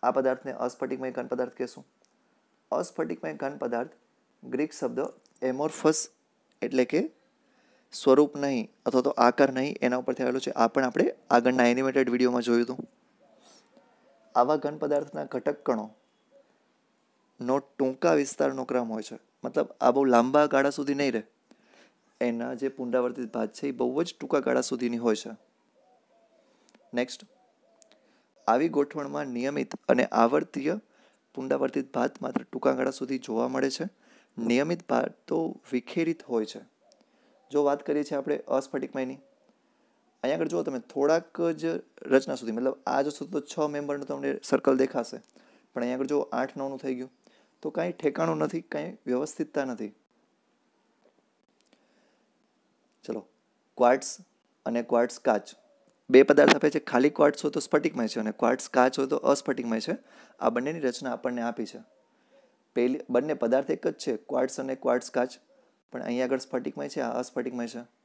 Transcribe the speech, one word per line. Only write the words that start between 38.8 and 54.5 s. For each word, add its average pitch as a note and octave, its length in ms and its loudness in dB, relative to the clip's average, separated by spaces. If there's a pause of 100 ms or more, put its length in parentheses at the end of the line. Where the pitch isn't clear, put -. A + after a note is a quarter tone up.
અહીંયા C#3 140 0
આગળ E3 100 -2
જુઓ E3 160 -2
તમે, C#3 160 -4
થોડાક D#3 640 0 (100)
જ D#3 140 -4 (380)
રચના C3+ 320 2
સુધી, A2+ 160 -8
મતલબ, B2+ 260 -2 (100)
આ C3 140 2
જોશો D3 240 -4
તો D#3+ 160 -4
છ D3+ 300 -4
મેમ્બરનું C#3+ 360 -6
તમને C#3 360 -4
સર્કલ C3 340 2
દેખાશે, C3 400 0 (560)
પણ B2 80 -4
અહીંયા B2 160 -2
આગળ C3+ 80 -2
જુઓ, C#3+ 160 0 (120)
આઠ B2+ 240 -4
નવનું C3+ 200 -8
થઈ C3 180 -6
ગયું, B2+ 160 -12 (520)
તો D#3 60 -4
કાંઈ F3 220 -4
ઠેકાણું E3 460 0
નથી, D#3 240 -2
કાંઈ D#3 320 -8 (120)
વ્યવસ્થિતતા C#3 600 -4
નથી. A2+ 260 -8 (3250)
ચલો, A2 200 -8 (520)
ક્વાર્ટઝ B2+ 360 4 (520)